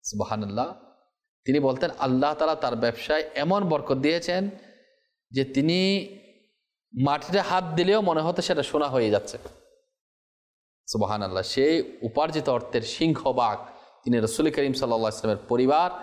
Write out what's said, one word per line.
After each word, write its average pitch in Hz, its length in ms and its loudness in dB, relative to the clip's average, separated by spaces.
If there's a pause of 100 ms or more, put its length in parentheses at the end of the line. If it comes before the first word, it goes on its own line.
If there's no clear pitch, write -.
সুবহানাল্লাহ। 104 680 -4 (680)
তিনি 139 160 2
বলতেন, 135 380 0
আল্লাহ 135 360 2
তাআলা 156 200 2
তার 127 220 -2
ব্যবসায় 120 580 0
এমন 180 340 0
বরকত 139 280 0
দিয়েছেন 175 540 0 (800)
যে 131 140 0
তিনি 175 640 0 (960)
মাটিতে 151 360 2
হাত 180 240 0
দিলেও 175 360 2
মনে 165 200 2
হতো 170 220 0
সেটা 156 200 0
সোনা 147 260 0
হয়ে 123 220 2
যাচ্ছে। - 280 0 (1500)
সুবহানাল্লাহ। 98 540 -2
সেই 143 600 0
উপার্জিত 147 460 -2
অর্থের 120 340 -2
সিংহভাগ 123 760 0 (460)
তিনি 120 160 4
রাসূল 147 300 2
করিম 143 220 0
সাল্লাল্লাহু 123 220 -2
আলাইহি 113 80 0
ওয়াসাল্লামের 107 460 -2
পরিবার, 135 420 4 (120)